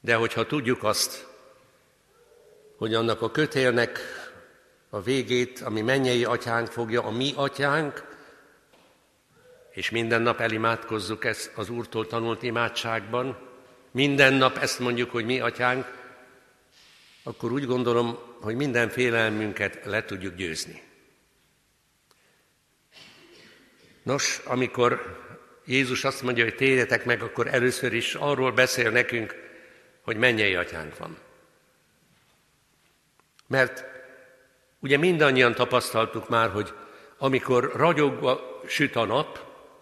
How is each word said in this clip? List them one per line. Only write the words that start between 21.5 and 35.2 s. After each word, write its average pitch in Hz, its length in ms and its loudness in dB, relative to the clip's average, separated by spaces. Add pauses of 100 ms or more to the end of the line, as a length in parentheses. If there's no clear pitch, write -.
Nos, - 420 -2
amikor 123 720 0 (460)
Jézus 127 380 0
azt 135 180 -2
mondja, 123 220 2
hogy 110 120 0
„Térjetek 127 500 4
meg”, 120 160 2
akkor 117 260 -2
először 123 460 2
is 113 220 -2
arról 131 360 0
beszél 120 400 4
nekünk, 120 580 -2 (500)
hogy 110 160 -4
mennyei 110 380 2
atyánk 82 420 -6
van. 82 200 -14 (2250)
Mert 131 360 0 (960)
ugye 143 180 2
mindannyian 143 560 6